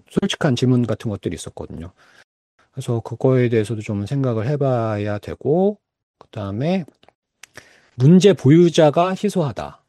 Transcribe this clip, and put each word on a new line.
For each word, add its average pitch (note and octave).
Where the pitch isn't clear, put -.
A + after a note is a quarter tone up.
솔직한 -
질문 B2
같은 A2
것들이 -
있었거든요. -
그래서 B2
그거에 B2+
대해서도 A2
좀 G2+
생각을 B2
해봐야 A2+
되고, F3+
그다음에 B2+
문제 E3
보유자가 E3
희소하다. C#3